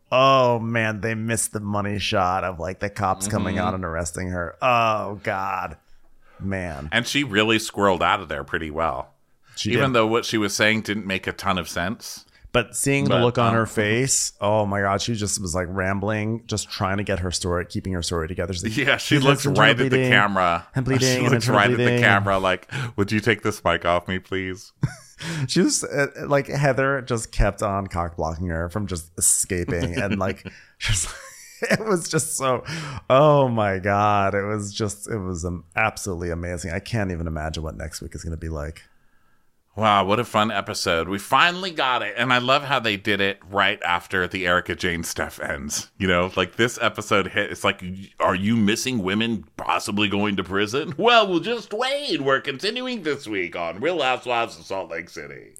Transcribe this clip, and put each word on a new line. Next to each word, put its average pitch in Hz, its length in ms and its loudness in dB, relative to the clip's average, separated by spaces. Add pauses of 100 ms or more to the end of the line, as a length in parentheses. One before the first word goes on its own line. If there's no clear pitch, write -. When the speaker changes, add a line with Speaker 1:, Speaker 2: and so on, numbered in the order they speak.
(120)
Speaker 1:
Oh, 131 480 4
man, 110 420 -2
they 113 140 -2
missed 113 360 -2
the 107 80 -4
money 104 400 -2
shot 92 460 0
of, 90 140 -6
like, 90 200 -6
the 101 100 -4
cops 95 380 -2
coming 92 300 0
Speaker 2:
Mm-hmm. 90 100 0
Speaker 1:
out 92 60 -2
and 92 100 -4
arresting 85 460 -4
her. 87 320 -6
Oh, 107 640 2
God. 95 540 -4 (640)
Man. 90 520 -6
Speaker 2:
And 117 140 2
she 143 180 0
really 110 340 4
squirreled 98 440 2
out 98 200 2
of 78 80 -12
there 73 160 -6
pretty 82 260 -4
well. 73 420 -4 (440)
Speaker 1:
She 107 140 -4
Speaker 2:
Even 120 180 4
Speaker 1:
did. 127 60 -2
Speaker 2:
though 110 120 6
what 113 160 2
she - 140 -2
was 101 180 0
saying 107 280 2
didn't 101 240 -4
make 95 200 -4
a 92 60 -4
ton 95 240 -2
of 85 100 -4
sense. - 560 -6 (300)
Speaker 1:
But 120 220 0
seeing 139 280 2
the 139 60 2
Speaker 2:
But, 120 140 4
Speaker 1:
look 120 140 2
on 117 120 4
Speaker 2:
um, 113 60 2
Speaker 1:
her 113 100 2
face, 110 760 0
oh 104 260 2
my 98 160 -2
God, 98 200 0
she 120 140 -2
just 104 260 -2
was, 90 120 -6
like, 90 160 -2
rambling, 101 760 -2
just - 240 -4
trying 98 260 -2
to 104 60 -2
get 98 160 0
her 90 100 -2
story, 87 360 -2
keeping 95 280 -6
her 87 80 -2
story 82 260 -2
together. 90 260 -4
She's 87 100 -8
like, 113 140 -4
Speaker 2:
Yeah, 131 200 4
she - 180 0
Speaker 1:
"He 139 60 4
Speaker 2:
looks 139 220 4
Speaker 1:
has 143 40 0
internal 107 140 4
Speaker 2:
right 110 100 8
at 117 60 4
the 131 120 2
Speaker 1:
bleeding 127 200 2
Speaker 2:
camera. 95 640 4
Speaker 1:
and 131 120 0
bleeding 131 220 2
Speaker 2:
<laughs> - 0 -
She 127 80 4
Speaker 1:
and 127 80 0
Speaker 2:
looks 120 120 4
Speaker 1:
internal 110 240 2
Speaker 2:
right 101 120 6
at 120 60 2
the 120 60 2
Speaker 1:
bleeding." 120 160 4
Speaker 2:
camera 101 400 4
like, 92 320 0 (240)
"Would 101 160 0
you 107 80 2
take 107 240 2
this - 200 -2
mic 85 220 2
off 87 220 2
me, 92 120 -2
please?" 92 520 -8 (100)
<laughs> - 680 -6
Speaker 1:
She 165 140 0
was, - 220 2
uh, 139 240 -2 (200)
like, 139 200 2
Heather 135 540 0
just 120 300 -4
kept 104 320 0
on 98 240 -2
cock 85 280 -6
blocking 82 320 -4
her 85 220 -4
from 104 180 -6
just 85 300 -8
escaping 87 840 0
and, 101 160 -2
like, 95 300 -4 (160)
Speaker 2:
<laughs> - 160 -20
Speaker 1:
just, - 340 -2 (260)
<laughs> - 240 -16
it 220 220 0
was 185 220 0
just - 300 -2
so, 131 260 0 (460)
oh 139 400 8
my 104 300 2
God. 101 560 4
It 98 100 0
was 104 280 -4
just, - 360 -6
it 113 100 -4
was, 90 240 -6
um, 87 220 -6 (100)
absolutely 98 560 -2
amazing. 85 400 -6
I 92 80 -4
can't 101 320 -2
even 82 160 -4
imagine 80 360 -6
what 76 120 -8
next - 260 -12
week - 140 -12
is - 80 -12
gonna 82 140 -8
be 80 120 -8
like. 78 340 -8 (920)
Speaker 2:
Wow, 104 300 6
what 101 140 4
a 120 40 0
fun 110 260 2
episode. 98 580 -2
We 98 120 -2
finally 175 500 2
got 131 320 0
it. 104 160 -6
And 123 160 2
I 123 60 4
love 135 240 2
how 135 160 0
they 110 180 -2
did 101 240 0
it 98 160 0 (100)
right 98 360 2
after 87 440 0
the 92 200 -4
Erika 90 260 0
Jayne 85 300 -2
stuff - 360 -6
ends. 73 600 -8
You 98 80 0
know, 90 280 2
like, 92 200 -2
this 117 260 0
episode 104 460 0
hit, 101 240 -4
it's - 120 -12
like, 98 200 0 (360)
"Are 82 140 4
you 101 220 2
missing 110 480 2
women 104 400 -2 (120)
possibly 101 540 -2
going 101 280 0
to 95 60 -2
prison? 104 540 -2
Well, 220 320 4
we'll 170 120 0
just 214 340 -6
wait. 254 460 -2
We're 135 200 2
continuing 220 640 -6
this 139 240 -4
week 90 280 -4
on 85 240 -6
Real 160 220 -2
Housewives 120 560 -2
of 82 80 -20
Salt 85 240 -6
Lake 85 200 -10
City." 71 500 -16